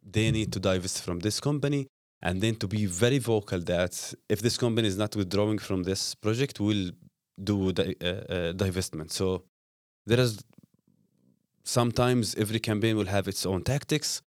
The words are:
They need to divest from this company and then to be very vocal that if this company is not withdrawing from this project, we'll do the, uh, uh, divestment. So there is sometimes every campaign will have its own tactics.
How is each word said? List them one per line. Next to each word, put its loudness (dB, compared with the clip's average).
They 4
need -2
to -4
divest 0
from -4
this -2
company -2
and 0
then 2
to -4
be 0
very 4
vocal 0
that -2
if 0
this 2
company 2
is -2
not -2
withdrawing 0
from 0
this -2
project, -2
we'll 2
do 2
the, 2
uh, -4
uh, -2
divestment. -2
So -2
there 4
is 0
sometimes 2
every 0
campaign 0
will -2
have 0
its -4
own 0
tactics. -2